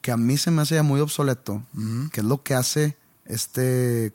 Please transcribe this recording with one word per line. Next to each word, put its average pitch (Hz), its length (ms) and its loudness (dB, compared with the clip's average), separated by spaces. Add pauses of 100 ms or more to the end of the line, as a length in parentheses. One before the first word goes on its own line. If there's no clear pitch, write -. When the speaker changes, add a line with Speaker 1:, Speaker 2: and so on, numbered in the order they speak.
Speaker 1:
que - 100 -4
a 120 60 2
mí 120 220 2
se 175 120 0
me 156 120 4
hace 151 140 0
ya 151 60 4
muy 143 180 4
obsoleto, 131 600 -2 (140)
Speaker 2:
Ujú. 117 340 -4
Speaker 1:
que - 100 -6
es 104 60 0
lo 135 160 0
que - 120 -2
hace 147 420 0 (300)
este, 123 880 -2